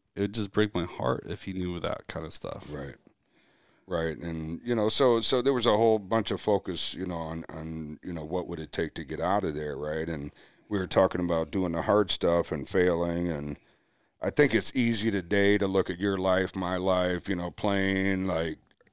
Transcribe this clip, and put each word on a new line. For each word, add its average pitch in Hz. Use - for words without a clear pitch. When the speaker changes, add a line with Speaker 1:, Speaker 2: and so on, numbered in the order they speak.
Speaker 1:
it 98
would 101
just 107
break 107
my 85
heart -
if -
he 98
knew 90
that -
kind 80
of 76
stuff. -
Speaker 2:
Right. 69
Right. 82
And, 82
you 120
know, 110
so, 120
so 123
there 135
was 123
a 110
whole 110
bunch 104
of 95
focus, 92
you 90
know, 90
on, 82
on, 80
you 87
know, 80
what 82
would 85
it 78
take 82
to 82
get 73
out 95
of 80
there, 73
right? 78
And 73
we 101
were 90
talking 92
about 82
doing 92
the 82
hard 104
stuff 85
and 73
failing, 85
and 73
I 98
think 143
it's -
easy 113
today 101
to 98
look 95
at 87
your 98
life, 92
my 92
life, 90
you 98
know, 87
playing, 98
like, 82